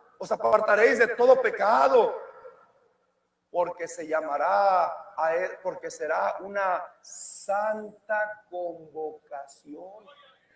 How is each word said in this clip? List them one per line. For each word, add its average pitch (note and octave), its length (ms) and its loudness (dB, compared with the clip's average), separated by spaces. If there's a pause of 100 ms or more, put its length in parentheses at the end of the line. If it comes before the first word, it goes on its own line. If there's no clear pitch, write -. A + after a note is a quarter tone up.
(180)
os F#3+ 140 -8
apartaréis A3 680 4
de A3+ 100 4
todo B3 340 6
pecado". A3+ 760 4 (1400)
Porque F3 320 -4
se D#3+ 220 -12
llamará D#3+ 1080 0
a D#3+ 200 0
él, F3+ 160 -2 (100)
porque E3 260 -8
será F3 520 -4
una F#3+ 440 -4 (160)
santa G#3+ 1500 -6
convocación. D#3+ 1500 -14 (520)